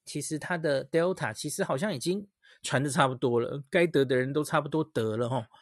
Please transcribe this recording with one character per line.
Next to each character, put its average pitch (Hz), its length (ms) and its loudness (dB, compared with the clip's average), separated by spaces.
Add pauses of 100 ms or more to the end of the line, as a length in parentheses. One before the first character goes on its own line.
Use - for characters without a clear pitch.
其 - 160 -8
实 151 180 -6
它 180 200 -4
的 143 300 0
Delta 165 440 0
其 - 160 -8
实 151 140 -4
好 147 140 0
像 185 180 -2
已 131 40 -6
经 196 300 -4 (340)
传 135 200 0
得 147 80 0
差 139 180 4
不 131 60 0
多 120 260 2
了， 139 300 -4
该 175 160 4
得 151 180 4
的 131 120 2
人 127 160 0
都 151 100 0
差 151 180 0
不 143 80 -6
多 156 140 0
得 110 340 -2
了 120 120 0
吼。 120 160 -2 (180)